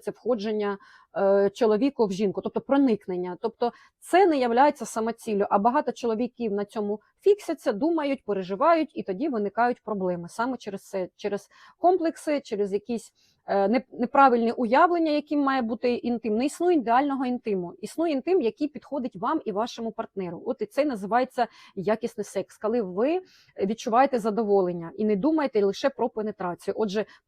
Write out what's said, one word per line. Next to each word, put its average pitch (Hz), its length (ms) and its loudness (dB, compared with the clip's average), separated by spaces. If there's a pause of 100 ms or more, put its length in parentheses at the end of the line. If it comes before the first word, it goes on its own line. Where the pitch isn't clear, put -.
це 208 60 -6
входження, 208 680 -2 (380)
е, 196 340 4
чоловіку 220 560 2
в 190 60 -4
жінку, 190 280 -2
тобто 214 200 -6
проникнення. 196 800 0
Тобто 233 320 -2 (280)
це 381 260 6
не 311 120 4
являється 247 480 4
самоціллю, 220 640 -2
а - 80 4
багато 240 340 2
чоловіків 233 600 -4
на 202 120 -2
цьому 208 360 -6 (220)
фіксяться, 339 500 0
думають, 285 520 -2
переживають, 202 680 0
і 214 80 -8
тоді 202 260 -4
виникають 233 540 -2
проблеми 180 460 -4
саме 240 280 -4
через 196 260 -12
це, 185 340 -6
через 202 320 -6 (300)
комплекси, 330 640 0
через 202 320 -4
якісь, 208 400 -6 (340)
е, 196 220 2
не-, 240 140 2 (100)
неправильні 233 600 4
уявлення, 311 600 2
яким 294 280 -2
має 269 220 0
бути 240 320 -2
інтим. 226 420 -2
Не 247 100 0
існує 349 300 2
ідеального 262 500 2
інтиму. 196 540 -4
Існує 320 320 -2
інтим, 330 280 0
який 277 280 -2
підходить 262 480 -8
вам 196 280 -2
і 220 80 -4
вашому 226 400 -4
партнеру. 185 540 -8
От 226 160 -4
і 208 40 -4
це 277 180 -2
називається 240 640 -2 (280)
якісний 208 500 -2
секс, - 340 -8
коли 226 240 -2
ви 220 380 -2 (400)
відчуваєте 233 580 0
задоволення 196 800 0
і 214 80 -2
не 214 120 2
думаєте 269 480 0
лише 202 260 0
про 233 180 -4
пенетрацію. 202 680 -6
Отже, 208 260 -2 (240)